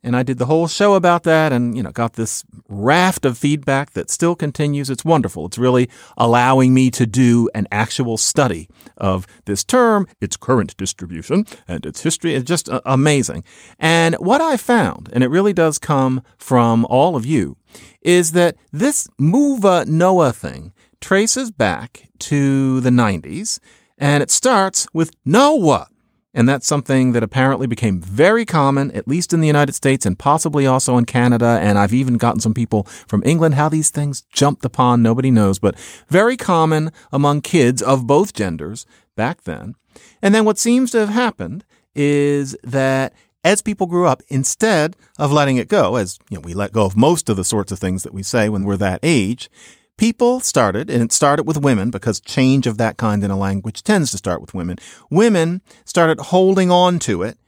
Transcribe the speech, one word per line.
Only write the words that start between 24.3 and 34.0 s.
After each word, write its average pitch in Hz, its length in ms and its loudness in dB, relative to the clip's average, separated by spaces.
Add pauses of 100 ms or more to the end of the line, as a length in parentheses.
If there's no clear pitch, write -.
starts 202 640 0
with 160 180 -2 (140)
Noah. 190 640 2 (500)
And 120 80 4
that's 135 200 0
something 131 460 0
that 117 100 0
apparently 131 440 -2
became 110 320 -2
very 151 460 2
common, 139 460 0
at - 180 -8
least 165 240 -2
in 165 80 2
the 156 60 2
United 147 280 2
States 135 300 -2
and 92 140 -2
possibly 147 480 0
also 131 320 0
in 117 80 2
Canada. 117 560 2
And 101 160 2
I've 101 160 2
even 127 240 0
gotten 117 220 0
some 110 120 -2
people 110 300 -2 (260)
from 104 160 0
England. 160 300 2
How 147 160 0
these 156 180 -2
things 147 320 -6 (140)